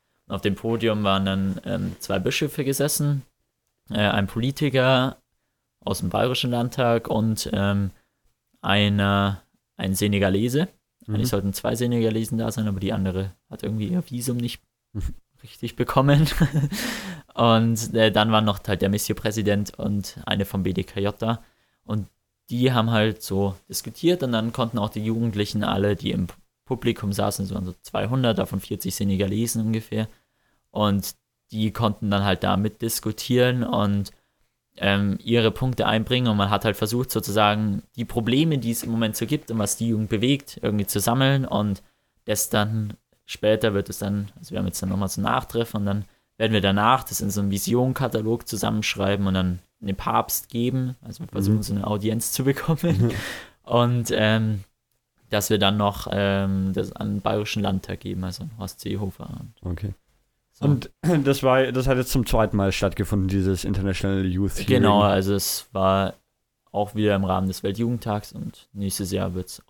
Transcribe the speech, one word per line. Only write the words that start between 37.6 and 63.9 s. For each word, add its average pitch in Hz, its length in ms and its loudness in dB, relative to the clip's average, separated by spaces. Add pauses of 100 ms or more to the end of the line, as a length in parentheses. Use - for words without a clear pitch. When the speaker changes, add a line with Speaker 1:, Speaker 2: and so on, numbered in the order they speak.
Speaker 1:
die 120 80 -4
Probleme, 131 540 2
die 117 120 -2
es 113 140 -4
im 117 80 -6
Moment 113 240 -2
so 113 100 -4
gibt 143 240 -4
und 113 80 -2
was 101 180 0
die 117 120 -2
Jugend 107 200 0
bewegt, 123 540 0
irgendwie 104 240 0
zu - 140 -2
sammeln. 135 440 2
Und 104 380 -2 (440)
das 107 240 -2
dann, 107 440 0 (320)
später 110 480 2
wird 98 140 0
es - 100 -10
dann, 104 300 -2 (100)
also - 140 -20
wir 98 60 -4
haben 95 80 -2
jetzt - 160 -4
dann 95 80 -4
nochmal 98 180 0
so - 120 -4
ein 98 40 0
Nachtreffen 117 560 -2
und 101 60 -2
dann 101 180 -2 (320)
werden 110 160 2
wir 104 80 4
danach 104 440 4
das - 160 -8
in 101 100 -2
so 101 100 -2
einen 98 120 0
Visionkatalog 117 960 0
zusammenschreiben 104 800 0
und 95 60 2
dann 90 260 0 (180)
den - 160 -4
Papst - 540 -2
geben. 127 540 -2
Also - 200 -12
wir - 60 -10
versuchen, 104 300 2
Speaker 2:
Mhm. 104 40 -2
Speaker 1:
so - 120 -4
eine 98 120 -2
Audienz 107 460 -2
zu - 100 -4
bekommen. 139 400 0
Speaker 2:
Mhm. 120 280 2 (520)
Speaker 1:
Und, 120 500 0
ähm, 110 520 2 (680)
dass 104 200 -2
wir 107 100 4
dann 101 160 4
noch, 101 340 0
ähm, 98 640 0
das - 160 -2
an 104 260 -4
den 98 40 -2
Bayerischen 107 420 -2
Landtag 95 380 -2
geben, 92 240 -6
also 90 180 -8
an 160 160 -10
Horst 101 220 -12
Seehofer. 101 500 -6
Und - 400 -12
Speaker 2:
Okay. 101 240 -6 (560)
Speaker 1:
so. - 140 -10
Speaker 2:
Und 139 260 2 (120)
<clears throat> 156 220 4
das 135 200 2
war, 131 260 6
das 127 160 0
hat 131 120 4
jetzt 127 120 -2
zum 127 160 2
zweiten 107 300 2
Mal 98 160 2
stattgefunden, 98 560 0
dieses 95 360 0
International 98 640 0